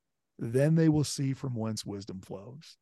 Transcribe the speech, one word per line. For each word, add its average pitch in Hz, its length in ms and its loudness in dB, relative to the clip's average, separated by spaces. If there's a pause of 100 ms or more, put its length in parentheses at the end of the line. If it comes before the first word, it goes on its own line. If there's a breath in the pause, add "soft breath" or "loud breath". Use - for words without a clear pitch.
(380)
then 135 360 2
they 160 140 6
will 151 160 4
see 135 300 -2
from 127 200 -6
whence 110 300 -4
wisdom 98 360 -10
flows." 107 600 -14